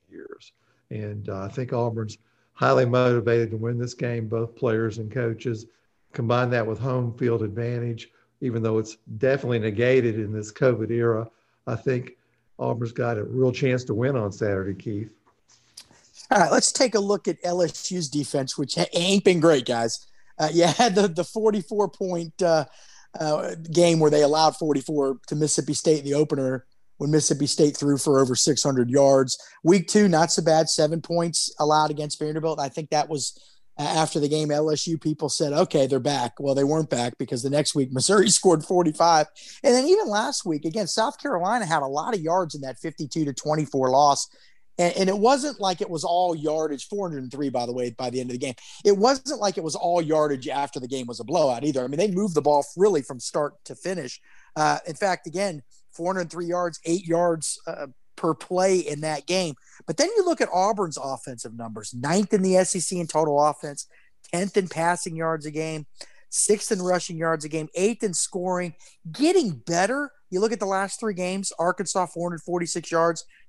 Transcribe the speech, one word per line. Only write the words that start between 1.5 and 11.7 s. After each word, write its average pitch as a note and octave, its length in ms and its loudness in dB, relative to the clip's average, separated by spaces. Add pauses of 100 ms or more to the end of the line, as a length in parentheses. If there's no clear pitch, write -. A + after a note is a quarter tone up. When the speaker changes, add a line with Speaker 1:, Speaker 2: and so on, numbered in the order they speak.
Speaker 1:
Auburn's A2+ 460 -4 (340)
highly C3 320 4
motivated A#2 680 2
to A2+ 60 -6
win A#2 220 -4
this A#2+ 140 -6
game, A#2+ 340 -6
both A2+ 280 -4
players A2+ 440 -2
and G#2+ 120 -10
coaches. A2+ 540 -4 (480)
Combine A#2+ 380 0
that A#2 140 0
with A2 120 -4
home B2 400 -4
field A#2 240 0
advantage, A#2 720 -6 (300)
even A#2 200 -2
though A2 160 0
it's A2 200 -4 (200)
definitely C3 420 0
negated A#2 600 2
in G#2+ 120 -6
this G#2+ 200 -8
covid A2+ 400 0
era, A#2 360 0 (380)
I A#2+ 100 -4